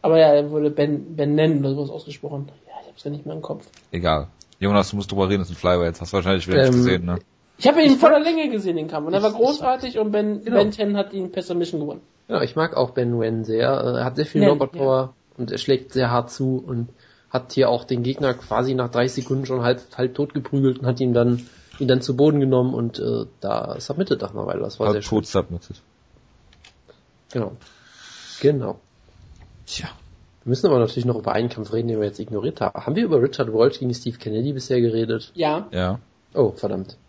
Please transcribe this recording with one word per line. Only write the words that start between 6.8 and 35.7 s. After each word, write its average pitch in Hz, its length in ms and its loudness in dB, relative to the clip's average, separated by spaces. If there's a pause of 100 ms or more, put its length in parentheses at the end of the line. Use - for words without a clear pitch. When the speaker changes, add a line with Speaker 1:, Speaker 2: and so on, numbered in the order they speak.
Speaker 2:
ne? 87 120 -2 (400)
Speaker 1:
Ich - 100 2
hab 302 80 6
ihn 320 100 6
in 269 60 8
Speaker 3:
ich 262 60 4
Speaker 1:
voller 311 160 8
Speaker 3:
fand 294 100 4
Speaker 1:
Länge 320 260 0
gesehen, 190 260 -4
den 156 120 -6
Kampf. 151 180 -6
Und 170 60 -4
er 196 60 0
Speaker 3:
Ich, 202 60 0
Speaker 1:
war 208 60 4
Speaker 3:
ich 214 60 -8
Speaker 1:
großartig 262 640 0
und 214 120 0
Ben, 208 340 -2
Speaker 3:
Genau. 233 140 0
Speaker 1:
Ben 208 140 4
Ten 202 240 -2
hat 196 160 -4
ihn 185 180 -6
per 185 120 -6
Submission 175 380 -4
gewonnen. 147 200 -8 (280)
Speaker 3:
Ja, 220 140 0
ich 127 140 -4
mag 160 200 -2
auch 123 140 0
Ben 120 220 0
Nguyen 113 320 -2
sehr. 113 260 0
Äh, 123 280 0
Er 123 60 -2
hat 123 120 -4
sehr 151 100 -2
viel 151 140 0
Speaker 1:
Nen, 147 160 8
Speaker 3:
Knockout 139 180 -2
Speaker 1:
ja. 160 60 -8
Speaker 3:
Power 131 340 0 (220)
und 120 160 -8
er - 60 -6
schlägt 131 340 0
sehr 127 180 0
hart 123 200 0
zu 131 340 -2
und 120 240 -6 (420)
hat 123 220 -4
hier 131 160 4
auch 120 160 0
den 120 180 -2
Gegner 131 320 0
quasi 123 400 -2
nach 120 160 -2
drei 123 180 2
Sekunden 131 380 -4
schon 127 160 -2
halb, 123 200 0 (140)
halb 127 180 -2
tot 143 200 -4
geprügelt 135 460 0
und 127 60 -4
hat 123 140 0
ihn 127 140 2
dann, 120 320 2 (320)
ihn 131 100 -2
dann 131 120 4
zu 131 160 -4
Boden 147 240 6
genommen 127 340 2
und, 117 260 -4
äh, 117 260 -2 (140)
da 110 400 -4
submitted 180 420 -4
nach 98 100 -8
einer 104 140 -6
Weile. 92 140 -4
Das 104 200 -8
war 110 80 2
Speaker 2:
Halb 104 60 2
Speaker 3:
sehr 104 80 -2
schön. 107 160 0
Speaker 2:
tot 104 80 -2
submitted. - 540 -4 (1500)
Speaker 3:
Genau. 110 200 -4 (880)
Genau. 127 380 2 (880)
Speaker 2:
Tja. - 220 -12 (560)
Speaker 3:
Wir 120 60 -4
müssen 127 160 0
aber 147 120 6
natürlich 117 260 0
noch 120 140 0
über 101 140 -4
einen 117 180 0
Kampf 107 220 -10
reden, 117 160 -2
den 113 100 -2
wir 104 80 0
jetzt 101 140 -8
ignoriert 110 400 -6
haben. - 260 -4
Haben 151 100 -2
wir 233 80 0
über 156 160 2
Richard 123 320 -2
Walsh 117 280 2
gegen 123 120 -2
Steve 120 240 -8
Kennedy 113 360 -4
bisher 127 280 -2
geredet? 113 540 -2
Speaker 1:
Ja. 160 380 -2